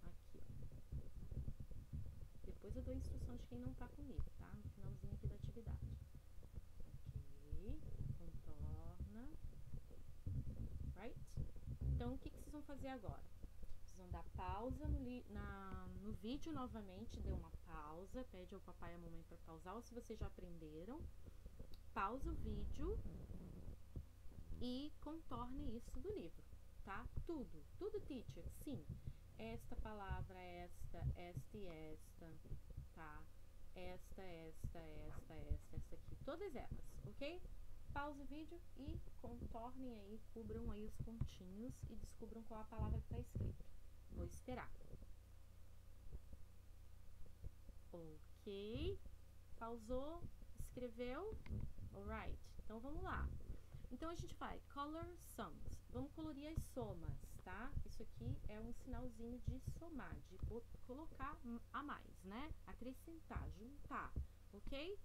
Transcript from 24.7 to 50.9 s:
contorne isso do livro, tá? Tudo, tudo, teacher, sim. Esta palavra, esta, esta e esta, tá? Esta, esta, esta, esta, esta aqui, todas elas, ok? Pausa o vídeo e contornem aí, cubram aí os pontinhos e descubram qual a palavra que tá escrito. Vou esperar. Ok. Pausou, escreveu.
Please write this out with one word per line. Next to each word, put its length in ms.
contorne 760
isso 220
do 160
livro, 280
tá? 240
Tudo, 360
tudo, 240
teacher, 420
sim. 200
Esta 380
palavra, 640
esta, 580
esta 420
e 100
esta, 720
tá? 280
Esta, 480
esta, 560
esta, 540
esta, 420
esta 200
aqui, 200
todas 300
elas, 500
ok? 340
Pausa 300
o 20
vídeo 340
e 220
contornem 800
aí, 200
cubram 380
aí 140
os 120
pontinhos 800
e 80
descubram 480
qual 180
a 40
palavra 340
que 100
tá 100
escrito. 440
Vou 140
esperar. 460
Ok. 1080
Pausou, 640
escreveu. 800